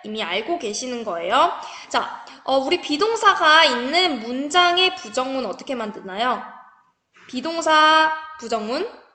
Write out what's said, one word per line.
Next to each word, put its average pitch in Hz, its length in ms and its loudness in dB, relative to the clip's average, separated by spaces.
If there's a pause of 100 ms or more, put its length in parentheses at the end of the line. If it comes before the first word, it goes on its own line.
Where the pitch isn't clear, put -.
이미 214 200 -6
알고 202 360 -2
계시는 240 460 -6
거예요. 214 480 2 (360)
자, - 360 -4 (180)
어, 262 140 2
우리 302 240 0
비동사가 339 840 4
있는 277 560 0
문장의 349 720 2
부정문 254 500 -4
어떻게 202 300 -8
만드나요? 208 680 -4 (840)
비동사 311 840 4 (280)
부정문? 233 500 -4 (260)